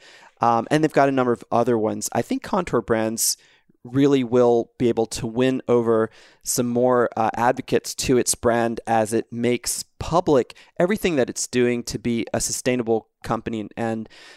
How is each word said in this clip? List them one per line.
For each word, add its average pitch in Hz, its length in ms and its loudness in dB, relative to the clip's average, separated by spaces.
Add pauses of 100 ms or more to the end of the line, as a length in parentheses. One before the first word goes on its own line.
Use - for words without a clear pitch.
(400)
Um, 117 300 2
and 156 120 2
they've 151 80 2
got 139 200 4
a - 20 0
number 127 200 2
of 113 200 -6
other 117 240 2
ones. 107 380 -2
I 117 80 0
think 262 200 -6
Kontoor 170 440 -2
Brands 110 500 0 (480)
really 135 400 2
will 120 540 2
be 123 100 2
able 113 180 0
to - 200 -8
win 127 420 0
over 113 400 2 (340)
some - 260 -2
more, 123 480 2
uh, 110 200 0
advocates 127 600 0
to - 200 0
its - 180 0
brand 117 520 0
as 113 260 0
it 113 200 -4
makes 120 520 -4 (140)
public 156 560 0 (240)
everything 180 380 0
that 120 120 2
it's - 200 -8
doing 120 340 0
to - 160 -8
be 117 340 -4
a 117 80 -2
sustainable 120 680 -2 (160)
company 113 360 -4
and, 101 160 -12
and 113 320 -6 (280)